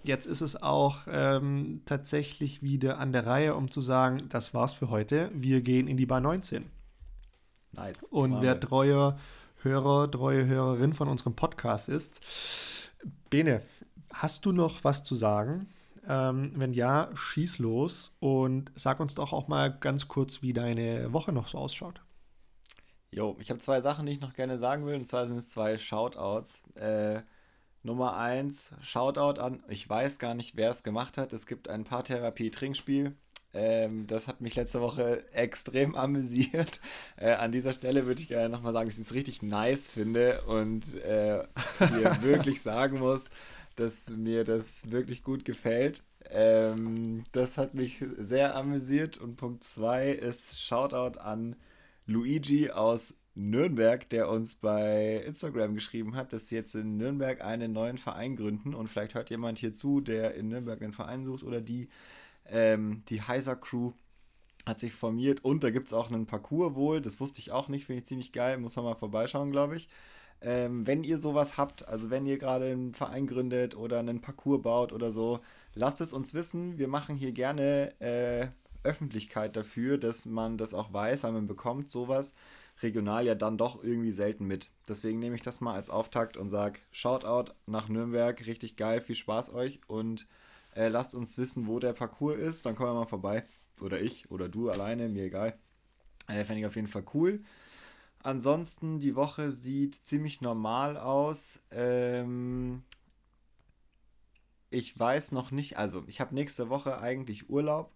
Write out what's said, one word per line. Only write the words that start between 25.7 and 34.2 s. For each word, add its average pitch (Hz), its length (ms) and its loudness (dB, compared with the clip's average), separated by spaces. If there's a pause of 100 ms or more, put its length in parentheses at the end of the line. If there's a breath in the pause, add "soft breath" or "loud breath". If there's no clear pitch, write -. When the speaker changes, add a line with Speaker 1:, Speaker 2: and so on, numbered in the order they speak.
Speaker 2:
Shoutouts. 110 840 -4 (140)
Äh, 107 440 0 (640 soft breath)
Nummer 120 340 0
eins, 131 560 -2 (100)
Shoutout 139 580 2
an, 127 280 -4
ich - 200 -8
weiß 131 300 0
gar 120 160 -2
nicht, 120 220 -8
wer 110 140 4
es 123 120 -4
gemacht 113 340 -4
hat, 135 160 -4
es - 140 -10
gibt - 220 -10
ein 107 160 -6
Paartherapie-Trinkspiel. 131 1300 -2 (400)
Ähm, 110 520 2
das 110 220 -2